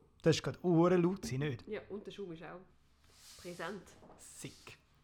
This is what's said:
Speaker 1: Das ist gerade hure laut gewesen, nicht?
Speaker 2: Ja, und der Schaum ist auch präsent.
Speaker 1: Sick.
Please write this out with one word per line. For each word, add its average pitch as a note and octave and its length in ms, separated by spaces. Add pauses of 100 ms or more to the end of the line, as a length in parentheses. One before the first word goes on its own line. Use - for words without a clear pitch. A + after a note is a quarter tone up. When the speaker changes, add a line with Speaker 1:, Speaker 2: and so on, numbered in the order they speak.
(220)
Speaker 1:
Das D#3 140
ist - 60
gerade C3+ 200
hure F3 340
laut F3+ 260
gewesen, B2+ 180
nicht? C#3+ 280
Speaker 2:
Ja, G3+ 200
und G3+ 180
der F#3+ 40
Schaum F#3 220
ist E3 100
auch E3 180 (800)
präsent. F3 420 (360)
Speaker 1:
Sick. - 600 (260)